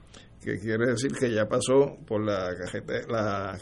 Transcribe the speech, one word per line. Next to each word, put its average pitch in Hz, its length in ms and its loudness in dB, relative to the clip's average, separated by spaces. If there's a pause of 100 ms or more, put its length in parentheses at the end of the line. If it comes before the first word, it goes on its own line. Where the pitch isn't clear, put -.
(440)
que 107 160 -4
quiere 113 320 0
decir 123 260 0
que 120 160 2
ya 107 140 2
pasó 135 580 4
por 107 180 0
la 95 320 0
cajete-, 95 540 -6
la 101 520 0